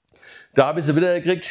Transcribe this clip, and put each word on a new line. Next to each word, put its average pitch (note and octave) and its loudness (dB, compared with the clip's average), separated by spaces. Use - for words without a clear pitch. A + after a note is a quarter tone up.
Da C3+ 4
hab D#3 -4
ich D#3+ -2
sie D3 0
wieder F3 2
gekriegt F3 -4